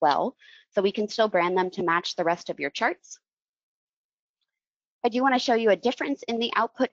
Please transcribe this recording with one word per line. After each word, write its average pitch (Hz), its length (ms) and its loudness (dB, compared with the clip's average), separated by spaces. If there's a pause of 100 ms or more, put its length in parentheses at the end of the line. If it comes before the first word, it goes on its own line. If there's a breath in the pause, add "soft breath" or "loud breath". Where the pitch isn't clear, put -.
well, 160 340 2 (360 loud breath)
so 208 100 -2
we 196 120 2
can 208 160 -4
still 220 200 0
brand 180 280 0
them 185 140 0
to 185 120 -6
match 175 340 -2
the 180 80 -2
rest 170 240 -2
of 170 100 -8
your 143 120 -6
charts. - 480 -6 (1900)
I 240 60 0
do 247 100 0
wanna 262 180 4
show 247 160 2
you 226 160 4
a 190 60 4
difference 269 460 -4
in 233 160 -4
the 233 180 -4
output 233 360 0